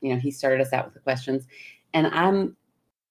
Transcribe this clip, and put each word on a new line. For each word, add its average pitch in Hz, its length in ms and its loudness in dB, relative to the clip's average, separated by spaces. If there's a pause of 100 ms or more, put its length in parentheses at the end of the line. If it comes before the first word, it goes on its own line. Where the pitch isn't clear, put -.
you 135 100 -2
know, 123 60 0
he 131 120 -2
started 131 300 2
us 131 120 -2
out 131 140 0
with - 80 -20
the - 60 -20
questions. 131 460 -4 (480)
And 156 140 4
I'm, 190 480 2 (540)